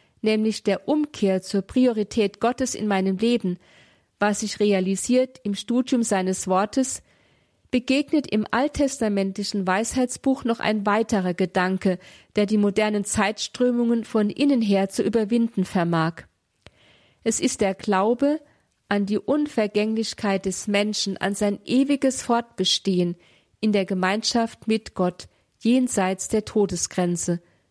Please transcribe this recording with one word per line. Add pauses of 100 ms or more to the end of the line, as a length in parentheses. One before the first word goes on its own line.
(220)
nämlich
der
Umkehr
zur
Priorität
Gottes
in
meinem
Leben, (640)
was
sich
realisiert
im
Studium
seines
Wortes, (680)
begegnet
im
alttestamentlichen
Weisheitsbuch
noch
ein
weiterer
Gedanke, (380)
der
die
modernen
Zeitströmungen
von
innen
her
zu
überwinden
vermag. (1040)
Es
ist
der
Glaube (480)
an
die
Unvergänglichkeit
des
Menschen,
an
sein
ewiges
Fortbestehen (440)
in
der
Gemeinschaft
mit
Gott (300)
jenseits
der
Todesgrenze, (300)